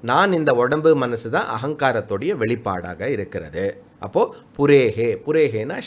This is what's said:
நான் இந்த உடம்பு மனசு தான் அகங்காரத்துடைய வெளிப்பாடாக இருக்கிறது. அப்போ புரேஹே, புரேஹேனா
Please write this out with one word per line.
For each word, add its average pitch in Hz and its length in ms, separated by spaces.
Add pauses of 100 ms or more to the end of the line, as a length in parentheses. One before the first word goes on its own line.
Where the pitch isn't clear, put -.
நான் 165 300
இந்த 151 220
உடம்பு 151 400
மனசு 120 340
தான் 170 200
அகங்காரத்துடைய 120 840
வெளிப்பாடாக 101 720
இருக்கிறது. 92 760 (160)
அப்போ 98 360 (180)
புரேஹே, 120 680
புரேஹேனா 143 640